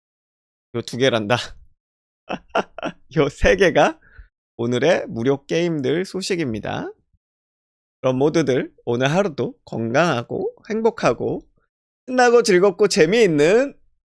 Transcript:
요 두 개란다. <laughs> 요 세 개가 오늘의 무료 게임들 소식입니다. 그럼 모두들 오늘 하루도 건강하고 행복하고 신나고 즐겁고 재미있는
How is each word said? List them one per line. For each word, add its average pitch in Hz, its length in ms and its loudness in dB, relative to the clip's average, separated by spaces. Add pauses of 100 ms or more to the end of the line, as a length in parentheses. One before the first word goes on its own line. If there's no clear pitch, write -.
(760)
요 113 60 -6
두 - 140 -12
개란다. 117 400 0 (880)
<laughs> - 760 -10 (160)
요 143 120 2
세 196 280 0
개가 180 420 2 (580)
오늘의 123 520 0
무료 123 380 -4
게임들 160 580 -2
소식입니다. 175 880 -6 (1080)
그럼 131 180 -2
모두들 147 540 0 (120)
오늘 123 260 -2
하루도 170 540 -4
건강하고 123 880 -4 (140)
행복하고 170 720 -2 (680)
신나고 247 360 4
즐겁고 202 460 4
재미있는 196 880 4 (340)